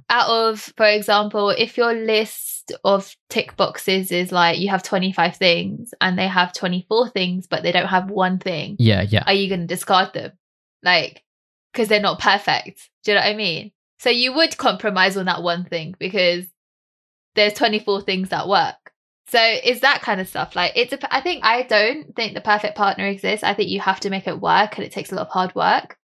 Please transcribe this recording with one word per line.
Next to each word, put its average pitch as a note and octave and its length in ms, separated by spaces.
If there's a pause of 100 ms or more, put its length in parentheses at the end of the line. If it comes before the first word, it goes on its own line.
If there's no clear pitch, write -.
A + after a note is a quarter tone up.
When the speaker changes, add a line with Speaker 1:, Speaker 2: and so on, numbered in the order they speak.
Speaker 1:
out A#3 180
of, A3+ 480
for A3 120
example, G#3 640
if A3 260
your A#3 160
list A3 760 (120)
of G3 320 (140)
tick - 260
boxes F#3+ 560
is, F3+ 200
like, F3 260
you F#3+ 120
have F#3+ 120
twenty-five F#3 540
things F3+ 680
and F#3 160
they F#3+ 100
have F3+ 260
twenty-four G3 560
things, F3+ 360
but D#3+ 160
they F3 100
don't F3 160
have F#3+ 220
one F#3 300
thing, D#3+ 400
Speaker 2:
Yeah, G#2+ 240
yeah. G#2 240
Speaker 1:
are G3 60
you G3 180
gonna F3 160
discard F#3 460
them? - 180 (500)
Like, E3+ 420 (520)
'cause A3+ 120
they're G#3 140
not F#3+ 180
perfect. - 680 (140)
Do G#3+ 80
you G3+ 40
know G3 80
what G3 60
I G#3 60
mean? G3+ 360 (280)
So B3+ 100
you B3 240
would D#4+ 240
compromise F#3+ 580
on F#3+ 120
that E3+ 160
one F3 220
thing E3 340
because F3 460 (880)
there's G#3 180
twenty-four G#3+ 480
things F#3+ 280
that E3 180
work. F3+ 280 (520)
So A#3+ 120
it's A3+ 420
that C#4 200
kind G#3 180
of F#3 80
stuff. - 280
Like, F3+ 200
it's A#3+ 160
a, C4+ 240
I C4+ 60
think, E4 240
I A#3 160
don't B3 540
think G#3+ 180
the G3+ 80
perfect G#3 340
partner G3 300
exists. G3 380
I G3+ 100
think G3+ 160
you G3 100
have F#3+ 200
to G3+ 100
make F#3+ 180
it E3 140
work F3+ 340
and - 100
it - 60
takes - 200
a F#3+ 40
lot F#3+ 120
of - 40
hard F#3 220
work. F#3 440 (140)